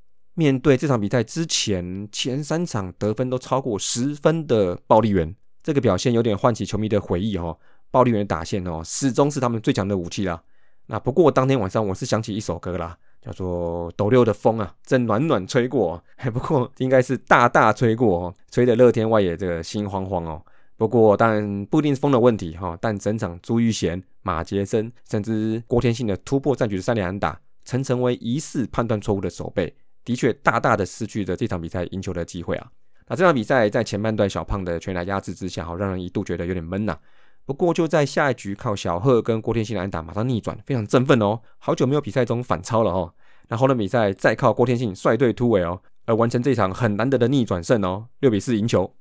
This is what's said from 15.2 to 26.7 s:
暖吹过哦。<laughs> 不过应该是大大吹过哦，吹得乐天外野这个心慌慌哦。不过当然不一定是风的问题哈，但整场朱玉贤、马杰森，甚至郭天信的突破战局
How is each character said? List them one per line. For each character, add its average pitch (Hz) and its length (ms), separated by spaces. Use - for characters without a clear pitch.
暖 113 220
吹 127 200
过 104 260
哦。 87 100
<laughs> 131 140
不 120 80
过 131 380
应 131 100
该 131 140
是 123 160
大 123 320
大 120 240
吹 113 220
过 95 300
哦， 87 100
吹 123 120
得 120 120
乐 120 160
天 110 180
外 110 100
野 87 160
这 92 120
个 82 160
心 104 260
慌 95 160
慌 92 180
哦。 80 160
不 110 100
过 107 300
当 113 160
然 101 320
不 156 140
一 - 20
定 147 140
是 - 40
风 143 120
的 123 80
问 117 180
题 82 180
哈， 87 240
但 113 160
整 101 220
场 87 240
朱 117 180
玉 117 120
贤、 92 320
马 85 220
杰 98 200
森， 113 300
甚 107 140
至 110 420
郭 123 160
天 120 100
信 117 140
的 101 120
突 - 220
破 139 160
战 117 140
局 101 60